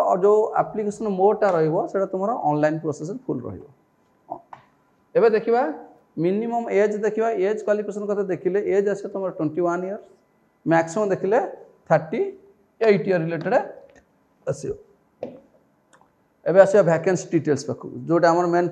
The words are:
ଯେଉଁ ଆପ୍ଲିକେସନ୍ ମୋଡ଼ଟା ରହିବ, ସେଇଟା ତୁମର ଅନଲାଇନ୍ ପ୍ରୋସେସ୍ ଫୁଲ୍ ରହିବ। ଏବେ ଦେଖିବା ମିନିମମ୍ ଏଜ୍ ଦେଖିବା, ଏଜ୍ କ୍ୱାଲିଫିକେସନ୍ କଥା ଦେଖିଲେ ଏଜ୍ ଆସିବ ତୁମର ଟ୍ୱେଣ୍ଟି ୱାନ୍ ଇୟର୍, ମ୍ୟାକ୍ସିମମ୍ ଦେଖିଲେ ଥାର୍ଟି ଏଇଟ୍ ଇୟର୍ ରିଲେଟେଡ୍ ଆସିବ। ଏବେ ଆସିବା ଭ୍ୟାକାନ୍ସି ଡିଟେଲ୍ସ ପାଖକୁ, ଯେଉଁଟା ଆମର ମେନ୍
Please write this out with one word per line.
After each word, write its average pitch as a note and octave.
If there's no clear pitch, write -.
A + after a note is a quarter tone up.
ଯେଉଁ G#3
ଆପ୍ଲିକେସନ୍ G#3
ମୋଡ଼ଟା G#3
ରହିବ, D#3
ସେଇଟା G3
ତୁମର F#3+
ଅନଲାଇନ୍ D3+
ପ୍ରୋସେସ୍ D#3
ଫୁଲ୍ -
ରହିବ। F#2+
ଏବେ G3
ଦେଖିବା A#3
ମିନିମମ୍ A3+
ଏଜ୍ G#3+
ଦେଖିବା, A3
ଏଜ୍ G#3+
କ୍ୱାଲିଫିକେସନ୍ G#3
କଥା G3+
ଦେଖିଲେ F#3
ଏଜ୍ G3+
ଆସିବ G3
ତୁମର F#3+
ଟ୍ୱେଣ୍ଟି D#3+
ୱାନ୍ F3
ଇୟର୍, G#3
ମ୍ୟାକ୍ସିମମ୍ E3
ଦେଖିଲେ G3
ଥାର୍ଟି D#3+
ଏଇଟ୍ A3
ଇୟର୍ F3
ରିଲେଟେଡ୍ E3+
ଆସିବ। C3
ଏବେ E3
ଆସିବା G3
ଭ୍ୟାକାନ୍ସି E3
ଡିଟେଲ୍ସ D3+
ପାଖକୁ, -
ଯେଉଁଟା E3+
ଆମର F3
ମେନ୍ F3